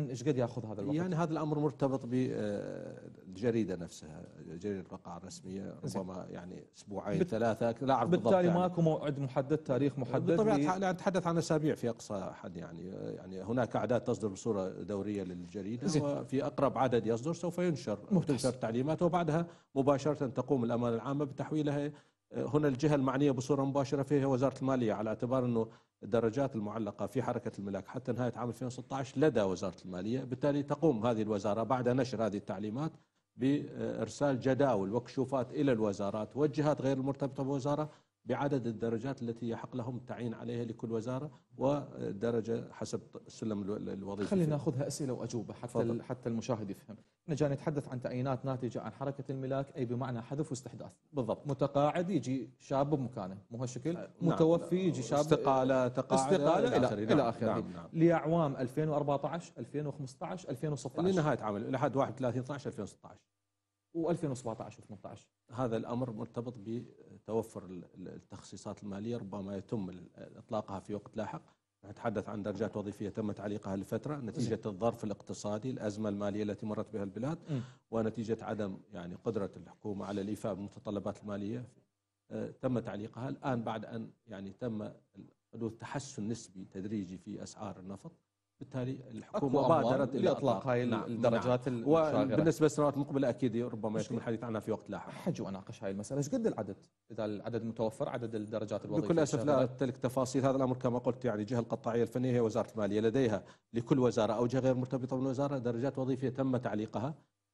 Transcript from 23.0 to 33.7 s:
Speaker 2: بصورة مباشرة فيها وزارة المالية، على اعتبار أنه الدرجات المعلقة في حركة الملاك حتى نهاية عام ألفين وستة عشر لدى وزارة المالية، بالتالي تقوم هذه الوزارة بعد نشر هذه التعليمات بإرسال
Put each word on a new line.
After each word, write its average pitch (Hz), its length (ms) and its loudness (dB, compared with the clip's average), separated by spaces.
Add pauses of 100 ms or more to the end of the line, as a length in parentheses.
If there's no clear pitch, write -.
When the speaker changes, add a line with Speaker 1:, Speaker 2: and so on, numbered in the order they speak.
Speaker 2:
بصورة 135 340 2
مباشرة 139 380 2
فيها 135 240 4
وزارة 131 360 4
المالية، 127 300 4
على 104 160 0
اعتبار 123 360 0
أنه 113 240 2 (340)
الدرجات 113 520 2
المعلقة 104 520 -2
في 123 160 0
حركة 117 360 -2
الملاك 98 280 -4
حتى - 260 -6
نهاية 120 240 0
عام 120 120 -4
ألفين 120 180 -6
وستة 123 300 -8
عشر 131 240 -2
لدى 131 220 6
وزارة 92 420 0
المالية، 104 400 -2
بالتالي 139 380 0
تقوم 139 440 2
هذه 113 160 4
الوزارة 104 400 2
بعد 123 260 2
نشر 120 380 2
هذه 101 100 0
التعليمات 107 560 -4 (440)
بإرسال 123 1040 0